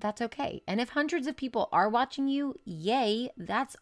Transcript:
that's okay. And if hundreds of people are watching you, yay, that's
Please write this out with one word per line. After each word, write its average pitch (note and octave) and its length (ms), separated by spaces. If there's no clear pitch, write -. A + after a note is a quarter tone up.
that's G#3 200
okay. - 460
And G3+ 140
if B3 80
hundreds D4 360
of D4+ 120
people A#3+ 340
are F3+ 160
watching C4 400
you, C#4 380
yay, G#3+ 720
that's G#3 440